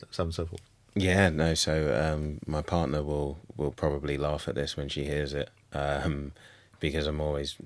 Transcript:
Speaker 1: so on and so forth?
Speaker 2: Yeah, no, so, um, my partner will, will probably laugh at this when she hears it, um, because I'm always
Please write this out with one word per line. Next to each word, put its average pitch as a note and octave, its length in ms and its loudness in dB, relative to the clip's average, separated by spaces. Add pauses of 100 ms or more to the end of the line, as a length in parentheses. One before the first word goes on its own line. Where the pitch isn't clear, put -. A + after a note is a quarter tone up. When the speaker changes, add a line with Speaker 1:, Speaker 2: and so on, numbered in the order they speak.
(100)
Speaker 1:
so - 140 -2
on - 20 0
and E2 80 -4
so E2+ 120 -2
forth? F2 140 -10 (360)
Speaker 2:
Yeah, F#2 340 6
no, D#2+ 240 4
so, D#2 200 2 (400)
um, D2+ 320 -4
my D2+ 160 0
partner D2+ 400 0
will, D2 360 -2 (180)
will C#2+ 160 -2
probably C#2+ 440 -2
laugh D2 300 -2
at - 80 -4
this C#2+ 220 -4
when C#2+ 120 -4
she C#2 160 -4
hears D2 300 -2
it, C#2+ 160 -4 (220)
um, C#2+ 580 -2 (480)
because D2+ 300 0
I'm D2+ 120 -2
always D2 460 -2